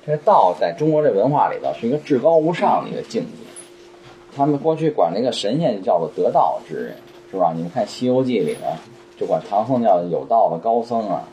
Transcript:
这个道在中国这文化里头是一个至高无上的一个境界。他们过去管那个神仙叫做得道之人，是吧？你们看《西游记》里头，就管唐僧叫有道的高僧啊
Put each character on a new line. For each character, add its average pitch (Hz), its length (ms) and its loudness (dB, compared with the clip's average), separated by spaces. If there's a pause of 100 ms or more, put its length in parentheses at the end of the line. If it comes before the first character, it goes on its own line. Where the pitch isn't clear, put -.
这 151 100 -4
个 151 40 2
道 110 420 4
在 87 120 0
中 151 180 0
国 151 140 4
这 135 80 4
文 104 180 2
化 117 220 2
里 - 100 -8
头 69 180 -4
是 113 60 -4
一 117 60 0
个 147 80 0
至 147 180 0
高 160 200 4
无 160 140 2
上 160 320 0
的 - 60 -10
一 58 60 -8
个 - 80 -6
境 - 180 -6
界。 - 220 -12 (920)
他 139 120 2
们 147 100 2
过 160 180 0
去 151 140 0
管 85 240 0
那 107 80 -2
个 127 100 0
神 117 280 -2
仙 110 240 -2
叫 90 160 2
做 80 160 -4
得 95 160 0
道 110 360 2
之 82 80 -14
人， 60 200 -10 (340)
是 95 80 -10
吧？ 85 180 2
你 82 60 -6
们 85 80 -8
看 - 180 -4
《西 - 200 -6
游 127 160 2
记》 123 220 0
里 73 100 -2
头， - 60 -14 (580)
就 95 80 -4
管 92 200 0
唐 107 200 0
僧 123 160 0
叫 92 220 4
有 80 200 -4
道 110 240 4
的 82 80 -4
高 113 240 0
僧 113 260 -4
啊 80 260 -6